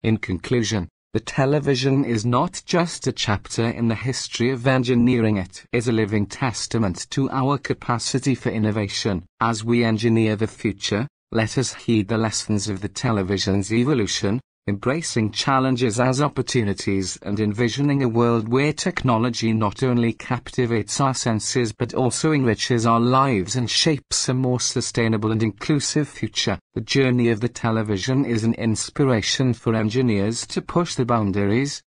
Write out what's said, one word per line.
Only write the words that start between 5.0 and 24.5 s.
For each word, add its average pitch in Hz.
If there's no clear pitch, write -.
it -
is 117
a 123
living 107
testament 110
to 135
our 135
capacity 127
for 117
innovation. 104
As 113
we 120
engineer 113
the 104
future, 107
let -
us 131
heed 107
the 113
lessons 107
of 95
the 101
television's 98
evolution, 120
embracing 113
challenges 127
as 131
opportunities 101
and 101
envisioning 120
a 127
world 117
where 139
technology 120
not 110
only 120
captivates 117
our 135
senses 117
but 120
also 131
enriches 120
our 117
lives 123
and 120
shapes -
a -
more 127